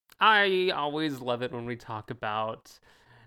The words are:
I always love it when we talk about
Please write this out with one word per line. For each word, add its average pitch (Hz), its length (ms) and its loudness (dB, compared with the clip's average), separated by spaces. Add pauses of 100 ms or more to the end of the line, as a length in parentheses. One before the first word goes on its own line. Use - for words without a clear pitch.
(200)
I 196 560 4
always 147 460 -2
love 123 220 -2
it 123 100 -4
when 120 120 -6
we 120 120 -6
talk 110 340 -10
about 110 680 -6 (500)